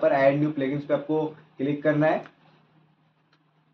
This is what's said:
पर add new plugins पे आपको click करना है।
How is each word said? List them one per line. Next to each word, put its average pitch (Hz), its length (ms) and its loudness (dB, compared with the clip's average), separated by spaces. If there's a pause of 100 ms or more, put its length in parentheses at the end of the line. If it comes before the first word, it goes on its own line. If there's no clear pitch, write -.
पर 156 120 4
add 139 260 4
new 151 120 0
plugins 139 320 -4
पे 147 100 -4
आपको 156 300 -2 (340)
click 147 260 -4
करना 151 240 2
है। 185 160 -2 (1500)